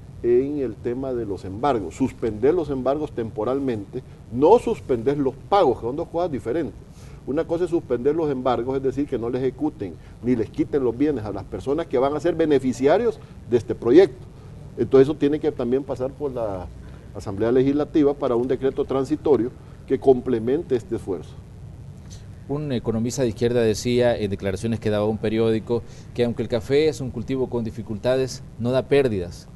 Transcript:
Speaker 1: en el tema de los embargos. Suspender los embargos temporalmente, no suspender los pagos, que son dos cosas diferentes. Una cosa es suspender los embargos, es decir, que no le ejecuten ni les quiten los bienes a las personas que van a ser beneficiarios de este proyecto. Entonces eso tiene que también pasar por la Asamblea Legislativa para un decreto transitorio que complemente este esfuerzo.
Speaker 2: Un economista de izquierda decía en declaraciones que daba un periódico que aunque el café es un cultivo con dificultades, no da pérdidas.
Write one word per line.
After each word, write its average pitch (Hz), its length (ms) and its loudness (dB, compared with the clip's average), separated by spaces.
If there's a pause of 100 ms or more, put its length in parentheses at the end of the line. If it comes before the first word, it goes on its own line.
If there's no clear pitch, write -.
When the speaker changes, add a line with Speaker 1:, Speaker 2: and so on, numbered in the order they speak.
(240)
Speaker 1:
en 131 340 2
el 123 160 -2
tema 127 400 -6
de 117 140 -4
los 95 180 -6
embargos. 104 480 -2
Suspender 123 640 0
los 151 160 -2
embargos 139 400 -2
temporalmente, 117 920 -4 (320)
no 156 240 6
suspender 143 600 -2
los 131 160 0 (140)
pagos, 190 280 4
que - 80 -8
son 127 120 -4
dos 165 100 -4
cosas 170 240 -4
diferentes. 123 420 -4 (540)
Una 151 160 0
cosa 170 200 -2
es 170 80 -2
suspender 156 440 0
los 160 140 0
embargos, 131 480 0
es 135 60 -6
decir, 131 240 0
que 131 100 -2
no 117 140 -4
le 127 80 -2
ejecuten 131 560 -4 (260)
ni 123 140 2
les 110 120 0
quiten 151 360 -2
los 117 120 2
bienes 135 300 0
a 104 60 -6
las 95 120 -6
personas 131 440 -4
que - 100 0
van 139 180 2
a 147 40 -2
ser 165 160 0
beneficiarios 147 840 4 (300)
de 117 80 4
este 110 160 -2
proyecto. 135 500 6 (540)
Entonces 131 300 6
eso 151 100 -2
tiene 147 220 2
que 151 120 0
también 131 320 0
pasar 135 280 -4
por 147 200 -6
la 101 360 -4 (480)
Asamblea 104 360 -2
Legislativa 143 640 4
para 139 220 0
un 120 120 2
decreto 131 380 0
transitorio 131 640 2 (380)
que 131 120 0
complemente 127 760 2
este 113 220 -2
esfuerzo. 92 340 -6 (1160)
Speaker 2:
Un 143 240 -4
economista 117 520 0
de 120 60 4
izquierda 120 320 2
decía 120 540 4
en 104 140 -2
declaraciones 101 500 -2
que 107 120 0
daba 104 140 2
un 110 120 0
periódico 113 640 2 (320)
que 120 120 2
aunque 120 180 -2
el 107 40 -6
café 139 420 2
es 139 120 -4
un 131 80 -6
cultivo 123 400 -4
con 120 140 -2
dificultades, 120 800 -2 (160)
no 113 100 -2
da 127 140 2
pérdidas. 107 720 0